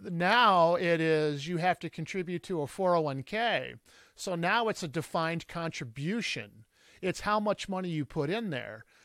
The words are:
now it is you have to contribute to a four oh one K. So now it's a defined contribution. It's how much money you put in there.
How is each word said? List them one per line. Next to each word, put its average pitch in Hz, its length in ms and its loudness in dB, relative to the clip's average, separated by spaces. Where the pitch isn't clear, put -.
now 180 760 6
it 170 240 2
is 151 480 2
you 175 80 -2
have 170 240 2
to 165 100 -8
contribute 175 540 -6
to 165 180 -2
a 139 40 -4
four 185 280 2
oh 170 60 4
one 135 240 -2
K. 180 500 -2
So 180 220 -6
now 208 320 2
it's - 140 -2
a 165 60 -6
defined 165 600 -4
contribution. 143 1160 -6
It's 180 200 -4
how 214 200 0
much 208 280 -2
money 185 200 -4
you 156 160 -2
put 147 260 -4
in 214 200 -4
there. 113 340 -8